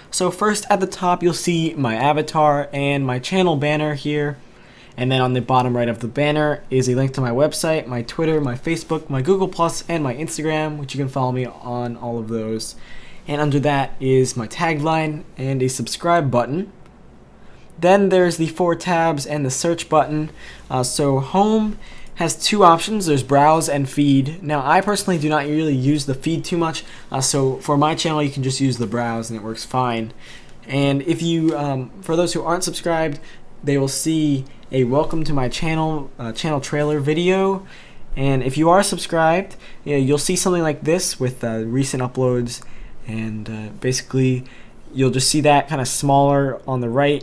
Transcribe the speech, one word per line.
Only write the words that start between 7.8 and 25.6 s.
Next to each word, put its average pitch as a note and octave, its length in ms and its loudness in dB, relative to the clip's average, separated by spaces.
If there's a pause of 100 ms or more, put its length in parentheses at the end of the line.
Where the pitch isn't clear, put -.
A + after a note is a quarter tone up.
my B2 140 -4
Twitter, D#3 380 0
my C3 140 -2
Facebook, D#3+ 560 -4
my C3+ 120 0
Google F#3+ 260 2
Plus, - 400 -2
and E3+ 160 -2
my B2+ 100 -2
Instagram, D#3 600 -4
which C#3 180 -10
you C3+ 60 -4
can C#3 80 -2
follow C3 240 -2
me B2+ 140 -2
on A#2+ 500 -8
all A#2+ 240 -6
of G#2+ 80 -8
those. A2 480 -6 (500)
And D3 140 -2
under D3 180 2
that C#3 400 0
is C3 380 2
my A#2 100 -4
tagline D#3 760 -2 (120)
and C3+ 240 -2
a B2+ 80 2
subscribe D3 640 0
button. B2 400 0 (1080)
Then F#3+ 300 6
there's F3+ 300 4
the D#3+ 80 2
four E3+ 280 0
tabs E3 520 0
and D3 180 -2
the B2+ 60 -2
search E3+ 400 -2
button. D3+ 400 2 (400)
Uh, C3 120 0
so C3+ 380 0
home G#3 580 2 (360)
has - 280 -4
two G3+ 220 4
options, F3+ 400 4
there's C#3+ 180 4
browse D3 460 4
and C#3+ 180 0
feed. C#3+ 560 2
Now D3 240 -2
I E3 140 6
personally F#3+ 380 0
do D3+ 100 0
not D3+ 160 2
really D3+ 300 0